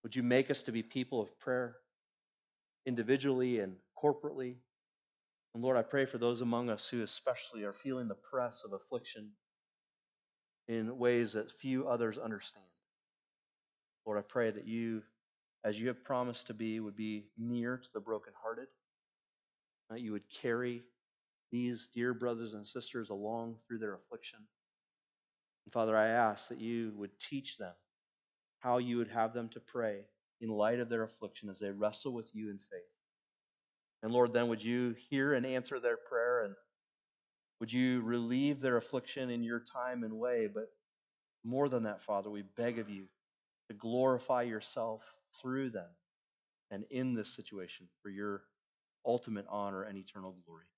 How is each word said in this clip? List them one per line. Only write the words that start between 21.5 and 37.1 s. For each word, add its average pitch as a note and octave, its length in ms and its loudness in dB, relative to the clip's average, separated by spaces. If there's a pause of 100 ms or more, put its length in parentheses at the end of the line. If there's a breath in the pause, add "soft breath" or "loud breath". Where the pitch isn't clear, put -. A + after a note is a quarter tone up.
these A#2+ 420 0
dear B2 200 2
brothers A#2 400 -2
and G#2 140 -10
sisters A#2 440 -6
along A2+ 440 -4 (100)
through A#2 120 -6
their G#2+ 160 -4
affliction. - 460 -14 (1300)
And - 60 -20
Father, A2 240 4
I A2 120 8
ask A2+ 420 4
that B2 100 -8
you A#2 380 -2
would G2+ 220 -8
teach - 380 -8
them F#2 160 -10 (840)
how B2+ 200 4
you A#2+ 180 0
would A#2 120 2
have A2+ 240 2
them A#2 160 -4
to A#2 100 -14
pray G#2+ 420 -2 (400)
in A2+ 80 -4
light A2 300 4
of A#2 100 -2
their A2+ 140 0
affliction - 440 -8
as F#2+ 120 -10
they G2+ 100 -2
wrestle G#2 440 -2
with A2+ 200 -6
you G#2+ 160 -6
in G2+ 80 -8
faith. F#2+ 240 -14 (1200)
And A2 100 -2
Lord, A#2+ 220 6
then A#2+ 160 4
would A2 120 0
you A#2+ 340 0 (140)
hear C#3 240 4
and B2 120 4
answer C3 340 -2
their A#2+ 180 2
prayer, A#2+ 460 2
and G2 120 -4 (1040)